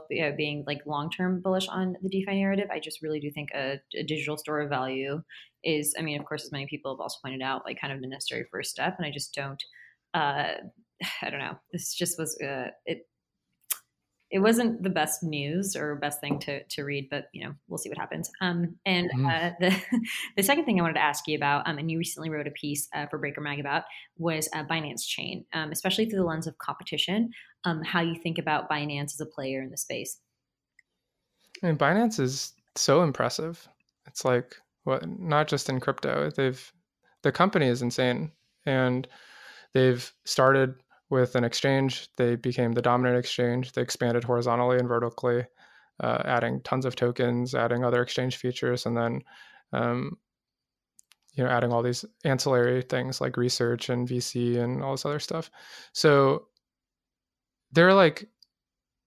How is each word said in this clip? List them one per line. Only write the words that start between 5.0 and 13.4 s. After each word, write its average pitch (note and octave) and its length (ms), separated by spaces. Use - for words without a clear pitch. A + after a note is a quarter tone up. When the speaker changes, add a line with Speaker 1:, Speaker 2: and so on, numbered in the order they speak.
Speaker 1:
is, D3+ 340
I - 40
mean, D3 180
of D3 60
course, D3+ 180
as - 80
many C#3 160
people C#3 260
have - 60
also - 240
pointed C3 180
out, C3 240
like, - 140
kind C#3 140
of C3+ 80
the B2+ 60
necessary C3 440
first - 200
step. E3 260
And E3 80
I C#3+ 60
just C#3+ 220
don't, C#3 300
uh, C#3+ 420
<sighs> - 200
I - 80
don't C#3+ 100
know. C#3 180
This - 220
just F3 260
was, D#3 240
uh, C3+ 280
it, - 220